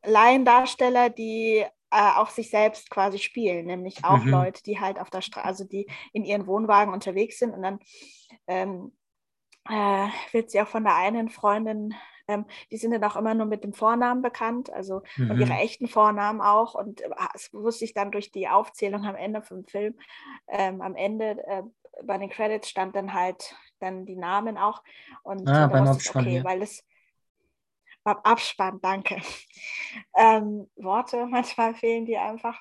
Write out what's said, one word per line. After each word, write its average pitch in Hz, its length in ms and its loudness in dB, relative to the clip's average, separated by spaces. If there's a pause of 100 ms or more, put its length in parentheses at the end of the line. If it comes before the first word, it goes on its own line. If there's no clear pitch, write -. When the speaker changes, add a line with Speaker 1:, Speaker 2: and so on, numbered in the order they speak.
Speaker 1:
Laiendarsteller, 247 1040 6
die, 220 560 0 (260)
äh, 202 260 6
auch 220 120 2
sich - 200 -8
selbst 214 400 2
quasi 196 300 0
spielen, 180 460 -4
nämlich 180 380 -8
auch 196 220 4
Speaker 2:
Mhm. - 40 4
Speaker 1:
Leute, 180 340 2
die 208 160 -6
halt 196 200 -4
auf 185 100 -12
der 185 120 -8
Stra-, - 220 -12
also 190 200 -6
die 196 240 -8 (260)
in 208 120 -4
ihren 202 220 -2
Wohnwagen 208 460 4
unterwegs 202 460 -4
sind 233 140 -2
und 190 100 -10
dann, 196 160 -4 (680)
ähm, 185 500 -6 (720)
äh, 202 380 2 (240)
wird 226 200 -2
sie 196 100 2
auch 208 60 -2
von 220 160 -4
der 190 120 4
einen 220 340 0
Freundin, 214 680 -2 (320)
ähm, 208 180 -4 (260)
die 220 60 -10
sind 226 140 -2
dann 214 120 0
auch 208 120 0
immer 220 200 -2
nur 220 120 0
mit 208 160 -4
dem 202 100 -10
Vornamen 247 480 2
bekannt, 240 500 -4
also, 190 300 -8 (260)
und 110 100 0
Speaker 2:
Mhm. - 20 4
Speaker 1:
ihre 123 140 4
echten - 340 -2
Vornamen 214 540 2
auch 214 340 4
und, 202 260 -8
äh, - 80 -8 (240)
es - 200 -18
wusste 226 320 -4
ich - 80 -12
dann 202 180 -4
durch 208 200 -8
die 190 180 -6
Aufzählung 202 560 0
am 196 100 -6
Ende 208 260 -6
vom 190 240 -16
Film, 214 300 -6 (520)
ähm, 190 340 -2
am 185 140 -8
Ende, 214 520 -4
äh, 190 160 -6 (400)
bei 196 140 -4
den 196 120 -10
Credits 214 400 -4
stand 190 260 -6
dann 196 180 -6
halt 185 420 -4 (240)
dann 185 260 -10
die 185 120 -14
Namen 196 400 -4
auch - 260 -2 (400)
und 190 300 -4
Speaker 2:
Ah, 151 140 8
Speaker 1:
da - 0 -
Speaker 2:
beim 135 200 6
Speaker 1:
wusste 135 120 4
ich, - 100 -6
Speaker 2:
Abspann, - 0 -
Speaker 1:
okay, 127 300 0
Speaker 2:
ja. 135 40 -4
Speaker 1:
weil 185 180 -2
es - 220 -10 (1200)
beim 208 200 0
Abspann, 202 580 2
danke. 196 360 -4 (1000)
Ähm, 214 580 6
Worte, 240 520 -2
manchmal 240 480 0
fehlen 226 300 0
die 226 120 -2
einfach. 208 440 -6